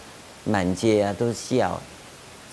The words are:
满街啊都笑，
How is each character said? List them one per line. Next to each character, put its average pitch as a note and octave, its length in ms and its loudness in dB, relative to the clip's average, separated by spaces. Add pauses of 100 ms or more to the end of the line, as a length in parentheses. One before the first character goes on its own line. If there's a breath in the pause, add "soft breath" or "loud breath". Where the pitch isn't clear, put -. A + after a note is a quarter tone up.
(440)
满 F#2 320 2
街 G#2+ 260 4
啊 G2+ 160 2
都 A#2+ 140 2
笑， G2+ 500 0 (720)